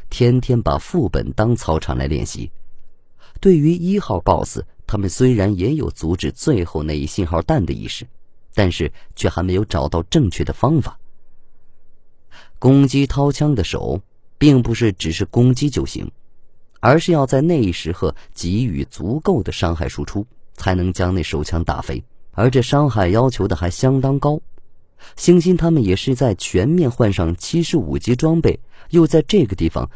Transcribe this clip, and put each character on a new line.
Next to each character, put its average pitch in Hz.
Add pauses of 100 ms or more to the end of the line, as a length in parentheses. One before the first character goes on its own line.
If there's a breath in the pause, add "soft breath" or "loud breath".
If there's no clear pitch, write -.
天 123
天 120
把 71
副 135
本 65
当 117
操 80
场 65
来 67
练 73
习。 - (880 soft breath)
对 185
于 151
一 180
号 107
boss， - (260)
他 104
们 98
虽 127
然 101
也 104
有 107
阻 82
止 80
最 113
后 78
那 76
一 71
信 90
号 82
弹 135
的 69
意 52
识， - (460)
但 95
是 78 (240 soft breath)
却 95
还 85
没 92
有 104
找 73
到 82
正 120
确 76
的 73
方 151
法。 - (1600 soft breath)
攻 139
击 139
掏 143
枪 151
的 92
手， - (380)
并 139
不 117
是 107
只 -
是 95
攻 123
击 143
就 69
行， - (680)
而 139
是 175
要 147
在 131
那 165
一 95
时 80
刻 90 (200 soft breath)
给 101
予 71
足 117
够 156
的 -
伤 90
害 71
输 71
出， 101 (300)
才 95
能 90
将 90
那 90
手 76
枪 82
打 71
飞。 64 (280)
而 117
这 127
伤 143
害 101
要 170
求 95
的 -
还 90
相 135
当 135
高， 147 (800 loud breath)
星 175
星 180
他 165
们 151
也 95
是 135
在 120
全 95
面 160
换 113
上 85
七 -
十 160
五 73
级 117
装 160
备， 117 (300 soft breath)
又 165
在 160
这 170
个 95
地 82
方 64